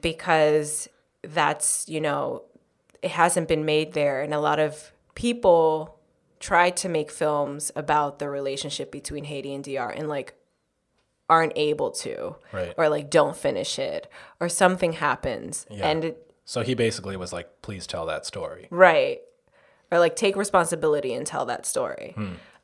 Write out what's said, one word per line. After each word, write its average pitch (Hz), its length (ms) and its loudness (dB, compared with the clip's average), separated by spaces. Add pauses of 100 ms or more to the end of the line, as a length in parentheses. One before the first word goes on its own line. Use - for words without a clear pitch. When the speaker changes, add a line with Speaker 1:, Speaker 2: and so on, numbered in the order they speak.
Speaker 1:
because 156 880 2 (340)
that's, 151 680 0
you 160 120 -4
know, 143 440 -4 (580)
it 139 80 -2
hasn't 170 380 4
been 156 180 2
made 156 260 2
there. 143 300 0
And 147 100 -4
a 151 80 0
lot 151 180 2
of 151 340 -2 (220)
people 170 840 4 (420)
try 175 300 4
to 180 180 -4
make 156 220 -2
films 147 680 -2
about 147 440 0
the 143 100 -4
relationship 139 640 -6
between 147 320 -10
Haiti 139 280 -8
and 139 120 -8
D 139 120 -6
R 120 140 -4
and, - 180 -6
like, 143 260 -6 (920)
aren't 160 300 4
able 151 340 0
to, - 460 -8 (160)
Speaker 2:
Right. 92 240 -6
Speaker 1:
or, 156 140 2
like, 147 180 -2
don't 147 260 4
finish - 440 -4
it, 78 320 -6 (300)
or 175 100 -2
something 180 420 2
happens. 135 800 -4
Speaker 2:
Yeah. 104 180 -2
Speaker 1:
And 160 160 0
it - 260 -8 (140)
Speaker 2:
So - 160 -4
he 127 140 0
basically 107 420 -2
was 90 160 -8
like, - 300 -12
"Please 90 240 -12
tell 85 180 -6
that 78 220 -6
story." 80 440 -10
Speaker 1:
Right. 170 520 6 (680)
Or, 170 80 4
like, 165 180 4
take 202 200 0
responsibility 156 800 0
and 147 120 -6
tell 147 200 -6
that 120 180 -6
story. - 500 -4
Speaker 2:
Hmm. 101 180 -6 (320)